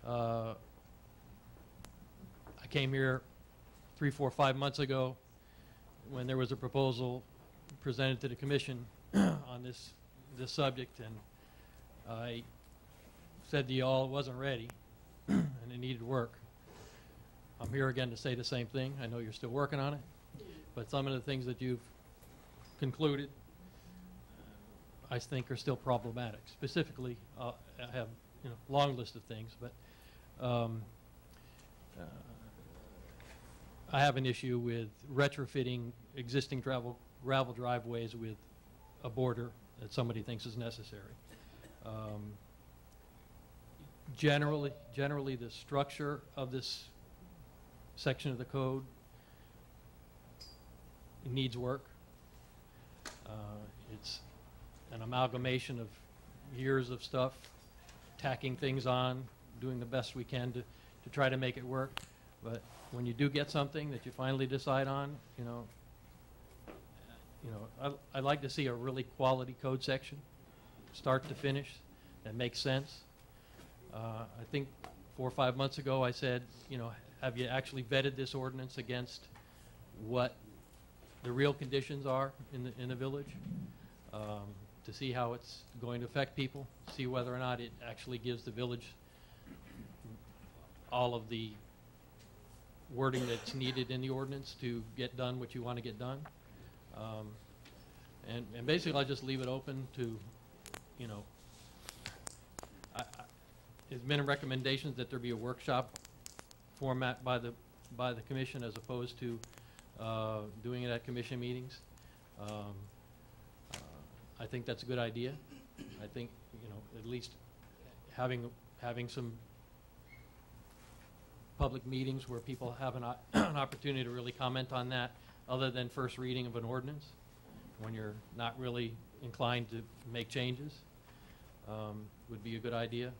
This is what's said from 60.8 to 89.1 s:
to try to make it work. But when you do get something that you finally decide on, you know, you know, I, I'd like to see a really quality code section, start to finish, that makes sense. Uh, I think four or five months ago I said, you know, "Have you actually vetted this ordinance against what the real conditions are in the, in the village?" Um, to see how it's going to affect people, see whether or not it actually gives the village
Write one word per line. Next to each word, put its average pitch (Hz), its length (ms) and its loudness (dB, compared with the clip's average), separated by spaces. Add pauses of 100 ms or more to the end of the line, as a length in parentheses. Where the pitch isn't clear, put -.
to 123 60 -8
try 139 180 8
to 131 80 6
make 127 200 2
it 123 80 -8
work. 131 360 0 (420)
But 113 200 -4 (300)
when 123 140 0
you 120 60 2
do 139 160 6
get 139 220 4
something 147 400 2
that 127 160 -6
you 123 60 -8
finally 135 340 2
decide 135 400 4
on, 139 300 0 (220)
you 123 60 -4
know, 120 200 -4 (1800)
you 120 60 -6
know, 120 460 -2 (180)
I, 135 40 2
I'd 131 60 2
like 143 180 6
to 135 80 0
see 143 160 2
a 120 80 4
really 127 300 0 (120)
quality 131 440 6
code 131 220 2
section, 139 360 0 (720)
start 131 360 6
to 139 60 -2
finish, 139 400 0 (500)
that 110 100 -4
makes 120 240 2
sense. 135 420 4 (920)
Uh, 113 300 -4 (160)
I 113 100 -8
think 139 180 2 (480)
four 127 120 2
or 123 40 0
five 127 240 6
months 135 220 2
ago 131 240 4
I 123 80 6
said, 123 320 2 (260)
you 131 100 -2
know, 117 140 -2 (300)
"Have 123 160 2
you 123 80 4
actually 131 380 0
vetted 135 320 4
this 131 180 -2
ordinance 131 440 -4
against 123 500 -4 (800)
what 123 280 4 (880)
the 123 100 -2
real 139 220 8
conditions 139 520 0
are 135 260 4 (200)
in 135 120 -2
the, 123 140 -4
in 127 100 -2
the 131 60 0
village?" 135 340 0 (840)
Um, 104 340 -4 (380)
to 110 80 -8
see 135 180 -2
how 120 220 2
it's - 300 -8 (180)
going 120 200 -2
to 120 60 -2
affect 139 300 2
people, 135 300 0 (280)
see 127 120 0
whether 123 280 2
or 127 40 0
not 123 220 2
it 117 120 -6 (120)
actually 120 340 -6
gives 117 260 0
the 113 80 -4
village 120 420 -2 (2000)